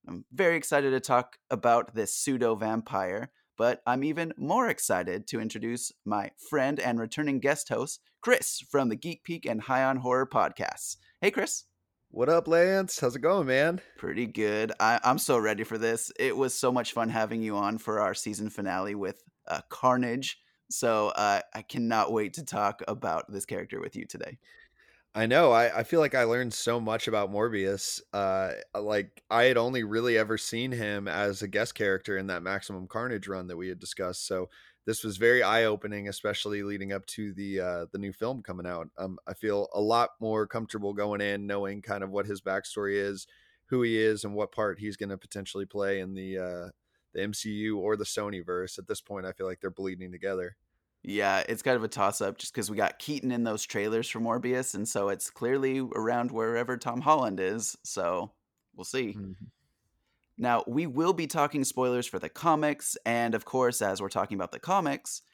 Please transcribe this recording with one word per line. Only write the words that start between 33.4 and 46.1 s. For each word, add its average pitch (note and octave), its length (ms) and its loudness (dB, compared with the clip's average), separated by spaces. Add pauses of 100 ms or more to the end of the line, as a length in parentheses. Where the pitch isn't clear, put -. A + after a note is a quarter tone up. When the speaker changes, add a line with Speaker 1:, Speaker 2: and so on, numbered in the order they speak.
Speaker 2:
that F2 100 -10
we F2+ 140 -6
had F2+ 80 -8
discussed. F2+ 480 -6
So F#2 240 -2 (340)
this A2+ 180 -2
was G#2 140 -6
very A#2 260 6
eye-opening, G#2 680 2
especially G#2 540 -4
leading G2 300 -6
up G2 140 -6
to G#2 260 -8
the, G2 280 -4
uh, F2 300 -4
the G2 80 -8
new G2 140 -6
film A#2 300 -6
coming F#2 240 -8
out. E2+ 220 -6 (100)
Um, F#2 280 -6
I F2+ 60 -10
feel G2+ 400 0
a G#2 80 0
lot A2+ 300 4 (100)
more A2 260 0
comfortable G#2+ 460 -4
going G#2 300 0
in, G2+ 240 0
knowing G2+ 340 -4
kind G2+ 240 -4
of G2 60 -8
what G2+ 160 -2
his G2+ 160 -6
backstory G2 540 -2
is, G2+ 300 -2 (400)
who B2+ 140 0
he A#2 160 2
is, A2 280 2
and G2+ 100 -6
what G#2 180 -2
part G2+ 260 -2
he's G#2 200 -8
gonna G2 180 -6
potentially G2 480 -10
play G2 360 -2
in F#2+ 120 -8